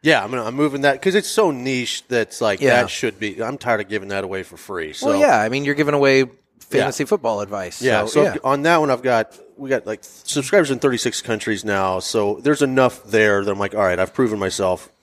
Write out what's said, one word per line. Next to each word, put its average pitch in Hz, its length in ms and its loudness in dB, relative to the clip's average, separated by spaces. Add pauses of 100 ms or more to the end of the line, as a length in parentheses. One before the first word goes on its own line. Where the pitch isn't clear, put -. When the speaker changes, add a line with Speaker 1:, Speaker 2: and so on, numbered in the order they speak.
Speaker 1:
Yeah, 143 200 4
I'm 107 80 -8
gonna, 123 140 -4
I'm 117 100 -6
moving 139 280 -2
that 139 180 2
'cause 190 140 0
it's 208 140 0
so 202 220 2
niche 127 560 -6
that's 117 340 -2
like, 104 200 0
Speaker 2:
Yeah. 123 220 4
Speaker 1:
that 98 80 -4
should 104 280 -4
be, 104 240 -6
I'm 127 160 -6
tired 117 220 -2
of 98 80 -8
giving 98 220 -6
that 98 140 -4
away 95 180 -8
for 87 160 -18
free. 85 340 -8
So 269 160 -4
Speaker 2:
Well, 294 100 2
yeah, 247 220 4
I 110 80 0
mean, 135 160 -4
you're 143 100 -2
giving 147 200 0
away 135 320 4 (340)
fantasy 113 440 -2
Speaker 1:
Yeah. - 40 -8
Speaker 2:
football 117 320 0
advice. 101 420 -8
Speaker 1:
Yeah, 110 200 2
Speaker 2:
So, 110 40 -2
Speaker 1:
so 147 160 2
Speaker 2:
yeah. - 220 2
Speaker 1:
on 143 180 0
that 165 160 4
one, 151 120 2
I've 123 120 0
got, 120 340 0 (200)
we 139 120 -14
got, 131 180 0
like, 107 160 -8
subscribers 147 680 0
in 127 80 0
thirty-six 123 440 0
countries 107 420 -4
now. 95 340 0
So 104 440 -2
there's 143 200 2
enough 131 420 2
there 104 400 2
that 104 60 -2
I'm 98 80 -4
like, 101 160 -4
"All 104 80 -2
right, 90 160 2
I've 92 160 -2
proven 107 240 0
myself. 92 520 -4 (120)